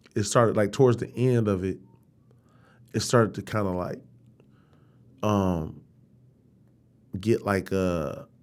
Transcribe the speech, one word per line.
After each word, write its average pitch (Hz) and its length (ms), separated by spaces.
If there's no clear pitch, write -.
it 107 100
started, 117 340
like, 104 140
towards 123 260
the - 180
end 120 320
of 95 160
it, 92 140
it 113 80
started 110 340
to 101 80
kinda, 101 280
like, 90 280
um, 95 580
get, 107 260
like, 98 280
uh, 87 500